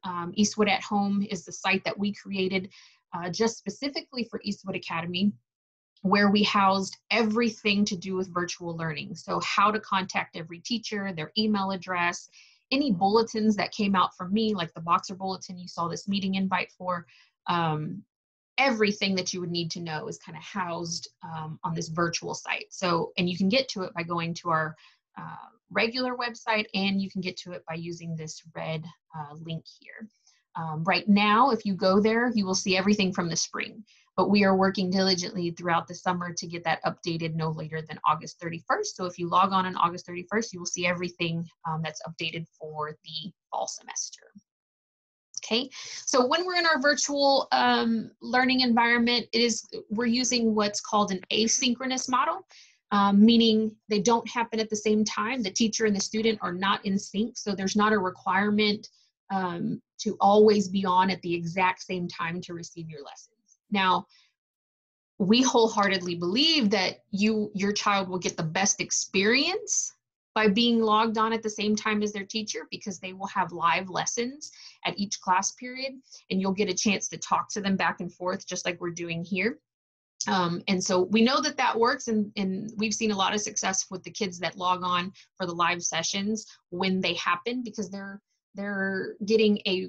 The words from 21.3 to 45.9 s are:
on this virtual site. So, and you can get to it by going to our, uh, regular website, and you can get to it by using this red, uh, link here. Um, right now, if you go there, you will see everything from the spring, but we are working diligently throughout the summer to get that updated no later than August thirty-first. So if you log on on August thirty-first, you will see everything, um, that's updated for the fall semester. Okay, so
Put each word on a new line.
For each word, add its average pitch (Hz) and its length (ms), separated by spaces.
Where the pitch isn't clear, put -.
on 170 100
this 165 160
virtual 170 460
site. - 360
So, 175 460
and 175 140
you 180 60
can 190 120
get 262 200
to 196 140
it 180 120
by 170 80
going 170 320
to 175 160
our, 160 260
uh, 160 320
regular 233 440
website, 226 600
and 196 260
you 196 100
can 185 120
get 180 120
to 180 180
it 180 140
by 160 80
using 170 400
this 156 280
red, 160 300
uh, 147 200
link 165 280
here. - 260
Um, 160 300
right 175 240
now, 208 420
if 226 140
you 202 100
go 190 240
there, 226 360
you 208 100
will 190 100
see 190 220
everything 190 340
from 175 200
the 160 60
spring, - 460
but 185 140
we 202 160
are 196 100
working 190 360
diligently 180 600
throughout 165 380
the 175 60
summer 175 400
to 180 120
get 170 180
that 160 200
updated 165 500
no 160 180
later 156 280
than 156 240
August 156 340
thirty-first. 175 580
So 180 100
if 180 120
you 175 120
log 185 220
on 190 120
on 185 120
August 175 280
thirty-first, 180 480
you 180 60
will 175 80
see 175 200
everything, 175 640
um, 160 160
that's 156 200
updated 165 440
for 151 420
the 156 300
fall - 160
semester. - 640
Okay, 247 300
so - 520